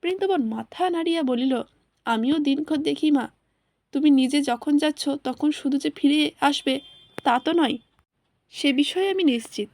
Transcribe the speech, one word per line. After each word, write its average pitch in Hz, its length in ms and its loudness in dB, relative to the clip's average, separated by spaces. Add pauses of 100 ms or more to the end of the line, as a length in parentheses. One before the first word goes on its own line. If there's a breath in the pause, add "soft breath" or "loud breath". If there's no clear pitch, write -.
বৃন্দাবন 370 420 -2
মাথা 226 460 -4
নাড়িয়া 330 340 -2
বলিল, 254 380 0 (440)
"আমিও 233 320 0
দিনক্ষণ 294 460 -2
দেখি 302 280 0
মা, 262 180 0 (640)
তুমি 294 180 2
নিজে 269 320 4
যখন 277 360 0
যাচ্ছ 302 320 -2
তখন 277 420 -2
শুধু 285 260 -2
যে 294 180 -2
ফিরে 294 360 2 (100)
আসবে 277 380 0 (440)
তা 240 160 2
তো 311 120 -2
নয়, 320 260 2 (720)
সে 277 240 0
বিষয়ে 370 380 0
আমি 370 120 0
নিশ্চিত।" 233 500 -2